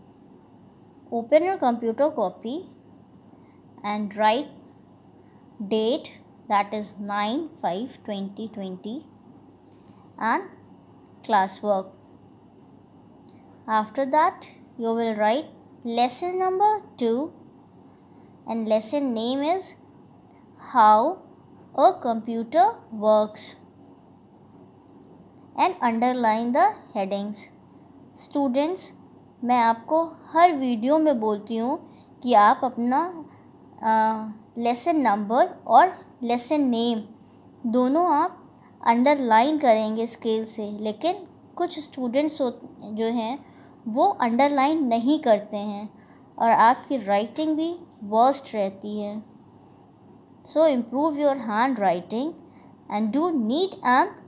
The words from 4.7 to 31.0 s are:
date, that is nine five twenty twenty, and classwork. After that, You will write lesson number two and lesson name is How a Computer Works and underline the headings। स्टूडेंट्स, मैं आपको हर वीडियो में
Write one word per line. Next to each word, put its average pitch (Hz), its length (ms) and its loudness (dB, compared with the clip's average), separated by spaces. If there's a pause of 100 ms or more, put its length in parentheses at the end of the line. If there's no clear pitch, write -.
date, 226 500 -2 (320)
that 202 240 0
is 214 260 -8
nine 208 500 -4
five 208 540 -6
twenty 202 440 -10
twenty, 202 580 -12 (1120)
and 277 320 -4 (720)
classwork. 196 760 -2 (1700)
After 220 400 -2
that, 320 400 0 (340)
You 226 80 -2
will 226 280 -2
write 220 260 2 (560)
lesson 349 400 0
number 392 420 0 (160)
two 247 320 -2 (1200)
and 226 180 -4
lesson 220 360 0 (100)
name 240 300 -2
is 359 180 0 (1120)
How 226 420 6 (600)
a 339 120 6 (140)
Computer 226 600 0 (300)
Works 214 460 2 (2250)
and 359 140 2 (100)
underline 233 680 0
the 349 160 4 (280)
headings। 202 380 -4 (840)
स्टूडेंट्स, 285 760 -2 (500)
मैं 240 160 2
आपको 269 520 0 (220)
हर 339 200 6
वीडियो 262 440 0
में 302 220 2